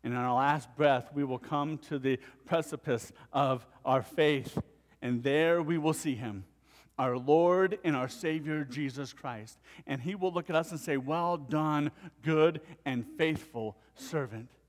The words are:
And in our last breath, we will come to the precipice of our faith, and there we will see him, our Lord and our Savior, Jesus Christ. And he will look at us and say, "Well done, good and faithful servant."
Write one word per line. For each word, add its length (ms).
And 120
in 60
our 140
last 440
breath, 360
we 120
will 140
come 380
to 100
the 200
precipice 680
of 340
our 180
faith, 560
and 220
there 380
we 160
will 160
see 220
him, 300
our 200
Lord 680
and 140
our 100
Savior, 560
Jesus 480
Christ. 480
And 160
he 140
will 160
look 180
at 60
us 160
and 80
say, 160
"Well 400
done, 560
good 400
and 200
faithful 600
servant." 540